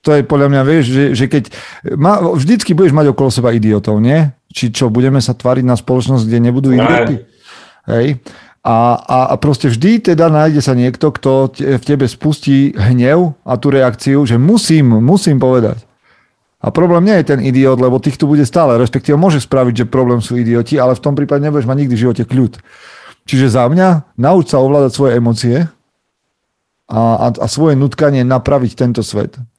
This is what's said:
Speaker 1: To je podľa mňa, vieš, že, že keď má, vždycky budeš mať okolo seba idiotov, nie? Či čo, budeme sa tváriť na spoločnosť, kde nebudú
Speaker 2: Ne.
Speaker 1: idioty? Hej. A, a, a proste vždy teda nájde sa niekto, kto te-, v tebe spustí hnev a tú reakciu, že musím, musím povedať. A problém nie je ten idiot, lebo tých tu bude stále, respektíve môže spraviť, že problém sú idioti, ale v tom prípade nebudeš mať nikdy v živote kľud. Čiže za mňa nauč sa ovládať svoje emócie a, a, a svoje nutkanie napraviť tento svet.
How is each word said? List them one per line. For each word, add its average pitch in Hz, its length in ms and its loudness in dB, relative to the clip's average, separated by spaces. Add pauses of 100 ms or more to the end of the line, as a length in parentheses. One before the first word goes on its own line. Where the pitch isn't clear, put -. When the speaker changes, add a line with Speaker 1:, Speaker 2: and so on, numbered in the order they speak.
Speaker 1:
To 156 100 -2
je 143 140 2
podľa 143 240 0
mňa, 139 140 2
vieš, 147 240 2
že, 131 160 0 (100)
že 123 140 0
keď 139 160 -2 (500)
má, 180 320 0
vždycky 170 480 0
budeš 170 180 4
mať 143 220 2
okolo 135 160 0
seba 120 240 -2
idiotov, 107 480 0
nie? 127 160 2 (320)
Či 117 240 -6
čo, 123 160 -2
budeme 127 320 0
sa 127 100 -4
tváriť 127 300 -2
na 123 160 0
spoločnosť, 127 480 -2
kde 113 160 0
nebudú 127 320 0
Speaker 2:
Ne. 123 80 2
Speaker 1:
idioty? 123 340 0 (680)
Hej. 117 220 -2 (540)
A, 117 140 0 (240)
a, - 180 -2 (100)
a - 80 -2
proste 143 320 -2
vždy 170 360 0
teda 165 240 2
nájde 156 320 2
sa 135 140 -2
niekto, 123 380 0
kto 135 200 -2 (180)
te-, 135 280 -4
v - 60 -6
tebe 139 220 0
spustí 139 680 -2
hnev 127 680 0
a - 140 -6
tú 120 140 -4
reakciu, 135 520 0
že 120 140 0
musím, 156 640 2
musím 151 400 2
povedať. 120 440 0 (760)
A - 120 -6
problém 170 340 2
nie 208 140 2
je 160 100 0
ten 139 140 0
idiot, 131 360 2
lebo 127 200 0
tých 127 200 -4
tu - 80 -2
bude 147 180 2
stále, 135 340 0
respektíve 123 380 0
môže 160 240 2
spraviť, 123 380 -2
že 117 100 -2
problém 123 300 0
sú 117 180 -6
idioti, 120 420 -2
ale 127 160 2
v - 80 -6
tom 143 120 -2
prípade 143 280 -2
nebudeš 147 240 -2
mať 131 140 -2
nikdy 135 140 -2
v 113 120 -2
živote 120 180 -2
kľud. 127 300 -2 (680)
Čiže 135 260 0
za 120 160 2
mňa 170 480 0
nauč 156 360 2
sa 147 80 0
ovládať 135 340 2
svoje 135 240 0
emócie 117 420 0 (1300)
a, 110 160 -4 (140)
a, 117 160 -2
a - 140 -6
svoje 151 280 0
nutkanie 139 480 0
napraviť 127 540 0
tento 120 260 -2
svet. - 360 -8 (220)